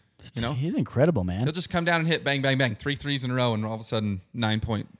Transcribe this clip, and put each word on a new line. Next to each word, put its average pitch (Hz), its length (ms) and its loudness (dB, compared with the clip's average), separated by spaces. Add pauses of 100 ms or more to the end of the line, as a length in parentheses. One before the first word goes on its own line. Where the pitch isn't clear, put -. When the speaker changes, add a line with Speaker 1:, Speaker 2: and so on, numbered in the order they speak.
(340)
Speaker 1:
you 117 80 -2
know? 120 120 -2
Speaker 2:
He's 151 200 -2
incredible, 139 500 2
man. 90 200 -2
Speaker 1:
He'll 147 80 0
just 170 180 -6
come 170 140 0
down 170 160 4
and 160 80 0
hit 165 160 0
bang, 139 180 2
bang, 135 160 4
bang, 123 160 2
three 143 220 -4
threes 139 280 -4
in 123 60 -2
a 127 40 0
row, 123 200 2
and 107 120 0
all 110 80 -4
of 110 60 -6
a 104 40 -12
sudden 104 360 -2 (120)
nine-point 107 560 0 (120)